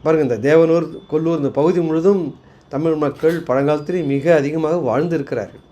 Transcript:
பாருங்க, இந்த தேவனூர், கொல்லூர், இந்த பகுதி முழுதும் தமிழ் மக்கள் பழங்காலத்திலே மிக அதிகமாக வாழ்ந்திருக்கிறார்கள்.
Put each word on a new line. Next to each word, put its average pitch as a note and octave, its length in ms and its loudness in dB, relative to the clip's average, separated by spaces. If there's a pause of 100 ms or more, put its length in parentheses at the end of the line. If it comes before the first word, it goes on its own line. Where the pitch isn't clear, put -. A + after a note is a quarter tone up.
பாருங்க, D3 320 2
இந்த C3+ 220 2
தேவனூர், E3 420 2 (120)
கொல்லூர், D#3+ 260 0
இந்த C#3 120 -2
பகுதி D#3+ 320 0
முழுதும் E3 560 0 (320)
தமிழ் D#3 260 -2
மக்கள் D#3 480 0
பழங்காலத்திலே D3 600 0
மிக C#3 300 2
அதிகமாக D3+ 420 0
வாழ்ந்திருக்கிறார்கள். C#3 840 -4 (120)